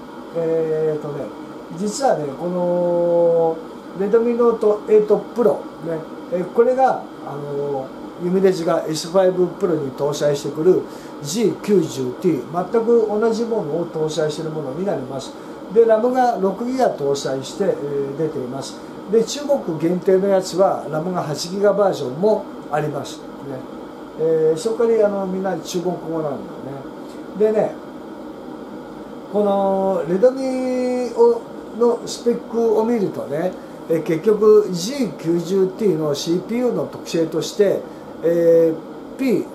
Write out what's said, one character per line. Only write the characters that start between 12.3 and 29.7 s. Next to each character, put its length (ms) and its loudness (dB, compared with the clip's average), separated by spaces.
ー、 280 -6
全 140 2
く 220 4
同 240 2
じ 140 -2
も 180 -2
の 100 -6
を 140 -2
搭 220 -2
載 220 0
し 60 -8
て 40 -6
い 40 -4
る 60 -6
も 120 -6
の 100 -6
に 120 -6
な 100 -2
り 80 -6
ま 160 -8
す。 140 -12
で、 120 8
ラ 140 6
ム 120 2
が 300 4
六 240 0
ギ 120 -4
ガ 180 4
搭 200 0
載 280 -4
し 140 -12
て、 80 0
え 20 0
ー、 500 -2
出 120 0
て 100 -6
い 80 -4
ま 140 -6
す。 160 -10
で、 120 6
中 180 -6
国 380 0
限 200 0
定 200 4
の 80 2
や 140 4
つ 160 -4
は、 320 2
ラ 120 -2
ム 100 -4
が 120 -2
八 260 -6
ギ 100 -6
ガ 140 4
バ 160 4
ー 40 0
ジ 100 -6
ョ 120 -6
ン 60 -6
も 240 2
あ 80 0
り 80 -2
ま 160 -6
す。 140 -12
ね。 60 -16
え 360 4
ー、 20 -4
そ 140 -2
こ 80 -2
か 60 2
ら、 220 6
あ 20 2
の、 160 -2
み 140 -4
ん 40 -4
な 140 -2
中 240 -4
国 100 0
語 300 -4
な 80 -2
ん 80 -6
だ 80 6
よ 20 4
ね。 40 2
で 60 2
ね、 120 2
こ 100 2
の、 640 0